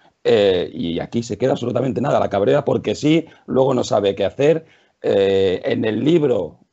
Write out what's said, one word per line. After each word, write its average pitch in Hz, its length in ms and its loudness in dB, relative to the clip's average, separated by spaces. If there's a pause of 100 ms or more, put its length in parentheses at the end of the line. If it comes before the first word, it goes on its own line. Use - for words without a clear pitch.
(260)
eh, 98 480 2
y 85 260 -4
aquí - 240 -4
se 104 140 -8
queda 127 160 0
absolutamente 123 480 -4
nada. 131 180 0
La 101 100 0
cabrea 123 360 2
porque 110 300 0
sí, 160 300 0 (220)
luego 131 260 2
no 120 120 0
sabe 101 300 0
qué 98 100 -2
hacer. 156 400 0 (360)
Eh, 98 640 2
en 117 200 -2
el 110 180 -2
libro 135 560 0 (140)